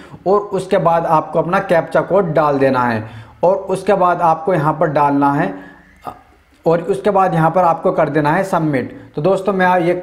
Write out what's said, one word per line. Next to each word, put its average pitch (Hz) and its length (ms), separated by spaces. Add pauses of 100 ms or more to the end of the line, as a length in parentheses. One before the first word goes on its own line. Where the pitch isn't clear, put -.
(280)
और 202 120
उसके 196 400
बाद 165 280
आपको 165 320
अपना 170 220
captcha 170 400
code 165 320
डाल 147 260
देना 127 240
है 113 200 (400)
और 185 120
उसके 190 400
बाद 175 280
आपको 160 300
यहाँ 156 200
पर 160 160
डालना 143 440
है 170 200 (1120)
और 170 180
उसके 196 260
बाद 190 240
यहाँ 165 180
पर 180 120
आपको 165 280
कर 156 180
देना 147 220
है 185 120
submit। 147 520 (200)
तो 151 60
दोस्तों, 190 320
मैं 185 140 (120)
ये 175 240